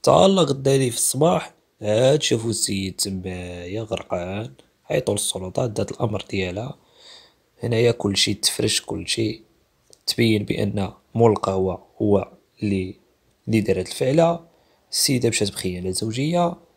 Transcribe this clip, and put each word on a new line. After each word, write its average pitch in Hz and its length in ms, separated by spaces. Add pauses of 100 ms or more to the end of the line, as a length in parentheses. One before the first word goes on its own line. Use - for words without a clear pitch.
تا 151 240
الله 190 160
غدا 135 340
ليه 131 140
في 113 60
الصباح، 165 580 (280)
عاد 127 400
شافوا 117 280
السيد 98 460
تمايا 90 840
غرقان. 98 720 (380)
عيطوا 151 240
للسلطات، - 560
دات 101 200
الامر - 400
ديالها. 98 460 (840)
هنايا 117 300
كل 101 240
شيء - 180
تفرش، - 460
كل 95 280
شيء - 340 (640)
تبين 110 380
بان 101 480 (220)
مول 117 160
القهوه 95 540 (180)
هو 101 300 (300)
اللي، 98 320 (540)
اللي 113 120
دار 98 180
هاد 92 80
الفعله. 165 540 (520)
السيده 123 360
مشات 104 240
بخيانه 90 380
زوجيه 151 680 (200)